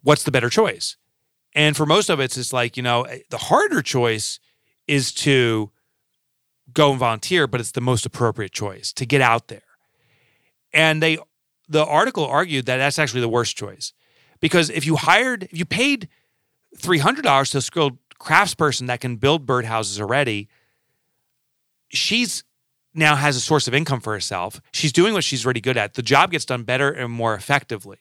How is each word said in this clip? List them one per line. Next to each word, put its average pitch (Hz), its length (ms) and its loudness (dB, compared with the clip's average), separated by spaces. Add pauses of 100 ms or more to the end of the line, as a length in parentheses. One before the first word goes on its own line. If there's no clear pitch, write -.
What's 147 220 4
the 143 80 -2
better 123 180 2
choice?" 143 480 0 (560)
And 151 220 4
for 151 100 0
most 175 240 4
of 151 100 2
it, 131 180 -2
it's 127 160 -6
like, 123 240 -2
you 123 60 -6
know, 123 220 0 (240)
the 120 80 -8
harder 302 440 0
choice 117 580 -2 (480)
is 139 240 0
to 117 600 2 (1000)
go 147 180 4
and 131 80 -2
volunteer, 127 480 0
but 120 120 -4
it's 113 120 -6
the 123 100 -6
most 123 240 0
appropriate 110 480 -2
choice 101 400 -8
to 131 120 -8
get 135 160 2
out 120 260 2
there. 101 160 -20 (1080)
And 156 320 2
they, 160 140 2 (500)
the 151 180 2
article 160 400 0
argued 139 420 -2
that 127 100 0
that's 139 200 0
actually 127 240 -2
the 117 80 0
worst 117 280 0
choice, - 360 -14 (460)
because 160 300 2
if 143 160 -4
you 160 100 2
hired, 214 480 2
if 170 140 -14
you 170 80 -4
paid 247 420 -2 (680)
three 170 220 0
hundred 247 240 -4
dollars 135 280 2
to 143 60 -2
a 131 40 0
skilled 139 360 -4 (220)
craftsperson 156 680 0
that 123 140 -4
can 120 160 -6
build 139 280 0
birdhouses 113 540 -2
already, 107 480 -2 (1400)
she's - 540 -2 (500)
now 151 220 4
has 139 200 2
a 123 60 -2
source 151 260 2
of 117 60 -2
income 143 260 0
for 107 140 -6
herself. 95 480 -8 (100)
She's 147 220 -2
doing 202 200 4
what 185 100 0
she's 120 220 -4
already 117 160 -2
good 127 160 0
at. 104 180 -2
The 127 60 -6
job 147 300 2
gets 156 140 -6
done 120 180 -6
better 127 260 0
and 123 220 -6
more 113 240 -2
effectively. 104 640 -4